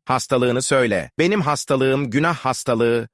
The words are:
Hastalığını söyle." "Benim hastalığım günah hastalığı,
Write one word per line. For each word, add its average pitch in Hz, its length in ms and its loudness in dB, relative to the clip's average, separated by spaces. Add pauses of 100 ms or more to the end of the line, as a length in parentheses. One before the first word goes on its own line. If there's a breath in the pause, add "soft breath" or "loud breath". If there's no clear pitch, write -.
Hastalığını 127 580 0
söyle." 107 560 0
"Benim 190 220 2
hastalığım 135 720 0
günah 147 260 0
hastalığı, 117 760 0